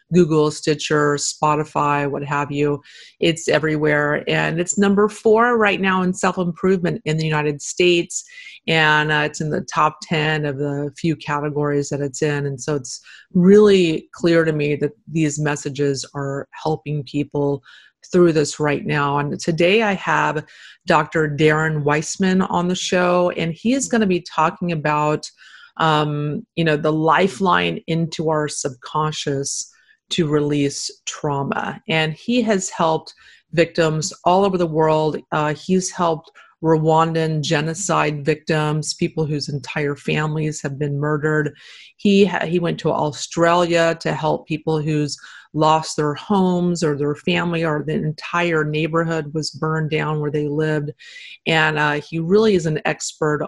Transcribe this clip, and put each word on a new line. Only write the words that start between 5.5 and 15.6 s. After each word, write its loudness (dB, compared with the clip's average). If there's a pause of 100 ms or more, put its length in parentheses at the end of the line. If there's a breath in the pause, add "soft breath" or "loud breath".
right 2
now 0
in 0
self-improvement 0
in -2
the -2
United -2
States. 0 (420 loud breath)
And, 4
uh, 2
it's -6
in -4
the -4
top 0
ten -2
of -4
the -4
few 0
categories -2
that -4
it's -4
in. 0
And -6
so -4
it's -8 (320 loud breath)
really 6
clear 2
to 2
me 0
that -4
these -2
messages -2